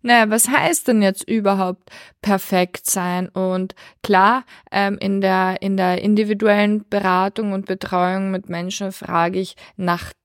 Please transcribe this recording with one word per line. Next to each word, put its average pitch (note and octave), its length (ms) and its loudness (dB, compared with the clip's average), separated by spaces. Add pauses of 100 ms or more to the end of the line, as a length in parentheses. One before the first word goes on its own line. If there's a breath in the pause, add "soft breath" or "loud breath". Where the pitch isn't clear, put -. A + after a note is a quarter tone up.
Naja, A#3 280 6
was A3+ 180 2
heißt D4 400 0
denn A3 140 4
jetzt G3 260 0
überhaupt G3 600 -2 (320 loud breath)
Perfektsein? F3+ 1040 -2
Und F#3 480 -4 (260 loud breath)
klar, G#3 440 4 (260 loud breath)
ähm, G3+ 280 0
in G3 200 -2
der, F#3 420 0
in G3 140 -2
der F#3 260 0
individuellen G#3 880 2
Beratung G3 640 0
und F#3+ 140 -6
Betreuung F#3+ 640 -2
mit F#3+ 160 -6
Menschen F#3 460 -8
frage F3 460 -2
ich - 180 -8 (180 loud breath)
nach F3 380 -4 (120)